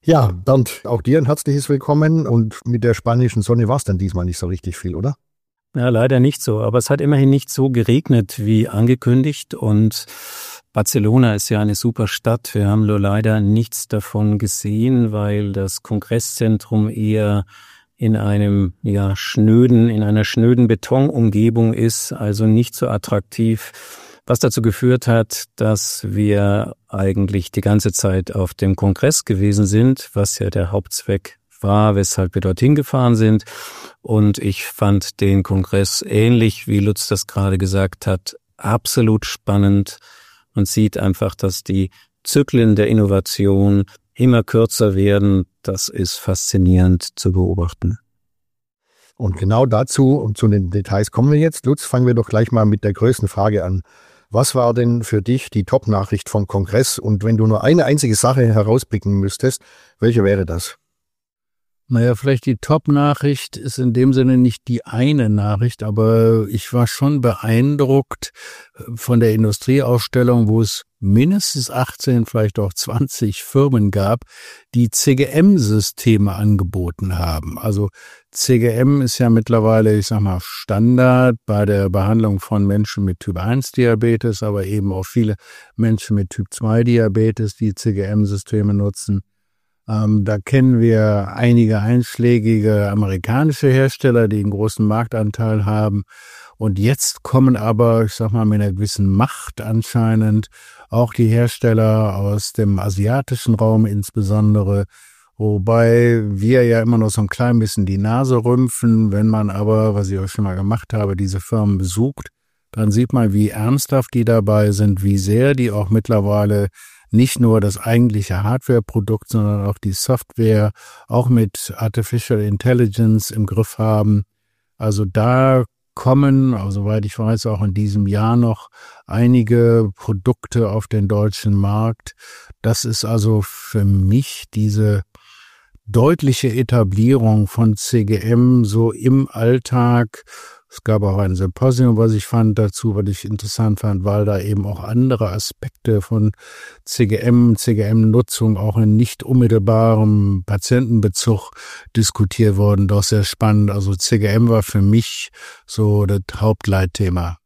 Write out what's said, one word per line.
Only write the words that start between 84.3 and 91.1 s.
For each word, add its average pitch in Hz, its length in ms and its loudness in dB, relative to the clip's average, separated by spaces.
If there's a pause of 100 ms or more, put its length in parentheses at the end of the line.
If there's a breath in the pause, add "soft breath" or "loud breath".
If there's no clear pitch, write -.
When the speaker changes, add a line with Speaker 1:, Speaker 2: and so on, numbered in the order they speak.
Speaker 3:
aber 101 240 -4
eben 98 280 -4
auch 92 120 -6
viele 107 300 -2 (400 loud breath)
Menschen 110 400 -2
mit 98 140 -2
Typ - 220 -8
zwei 113 340 0
Diabetes, 110 720 0
die 107 180 -2
C-G-M-Systeme 101 1000 -2
nutzen. 101 460 -2 (680)
Ähm, 107 360 0
da 104 160 -2
kennen 131 400 2
wir 107 560 2